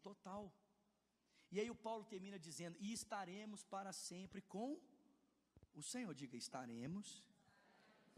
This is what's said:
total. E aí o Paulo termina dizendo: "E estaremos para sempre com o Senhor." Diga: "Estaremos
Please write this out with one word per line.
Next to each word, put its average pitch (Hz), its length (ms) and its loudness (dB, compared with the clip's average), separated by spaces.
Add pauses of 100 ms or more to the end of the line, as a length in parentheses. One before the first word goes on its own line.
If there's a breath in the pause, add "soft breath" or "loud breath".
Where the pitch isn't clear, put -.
total. 196 340 -4 (1080 loud breath)
E 180 100 6
aí 233 100 8
o 233 160 -2
Paulo 220 260 4
termina 196 260 -2 (100)
dizendo: 170 360 -2
"E 214 140 4
estaremos 202 640 -2 (140)
para 196 180 0
sempre 190 480 -2 (140)
com 226 140 4 (1120)
o - 20 -4 (100)
Senhor." 233 300 2
Diga: 127 140 -2
"Estaremos 127 720 0 (1080 loud breath)